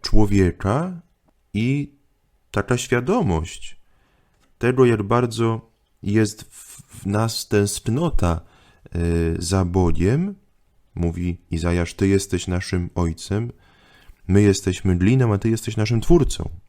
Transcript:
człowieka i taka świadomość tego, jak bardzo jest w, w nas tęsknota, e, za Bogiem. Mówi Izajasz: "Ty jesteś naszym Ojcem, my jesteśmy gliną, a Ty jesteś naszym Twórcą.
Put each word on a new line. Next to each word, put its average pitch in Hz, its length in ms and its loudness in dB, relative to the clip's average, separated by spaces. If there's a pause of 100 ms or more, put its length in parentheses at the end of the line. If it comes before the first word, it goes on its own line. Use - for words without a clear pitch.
człowieka 104 1000 2 (520)
i 135 420 -4 (560)
taka 120 260 -2
świadomość 123 1040 -2 (760)
tego, 127 280 2
jak 113 180 2
bardzo 113 680 -2 (320)
jest 104 400 0
w, - 380 -20 (180)
w - 60 -20
nas 107 420 -2
tęsknota, 104 960 0 (500)
e, - 80 -6 (420)
za 92 240 0
Bogiem. 92 680 0 (600)
Mówi 85 420 -4 (140)
Izajasz: 85 420 -2
"Ty 98 140 0
jesteś 95 400 0
naszym 90 480 -4
Ojcem, 95 560 -4 (760)
my 98 140 6
jesteśmy 95 540 2
gliną, 113 380 2
a 101 40 0
Ty 113 120 -2
jesteś 110 280 -4
naszym 110 240 0
Twórcą. - 480 2 (200)